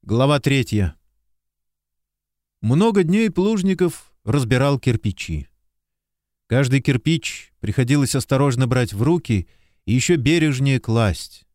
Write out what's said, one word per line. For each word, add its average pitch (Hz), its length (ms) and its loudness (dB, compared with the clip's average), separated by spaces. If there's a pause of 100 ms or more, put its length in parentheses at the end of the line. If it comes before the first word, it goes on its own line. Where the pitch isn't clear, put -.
Глава 135 380 0
третья. 107 560 2 (1600)
Много 190 440 2
дней 208 260 2
Плужников 185 840 -2 (120)
разбирал 135 540 2
кирпичи. 92 720 -4 (1000)
Каждый 131 340 0
кирпич - 800 -4
приходилось 131 540 0
осторожно 131 520 0
брать 120 260 -2
в 101 100 -4
руки 127 460 -2 (360)
и 104 80 -2
ещё 131 240 2
бережнее 139 640 0
класть. 110 760 -4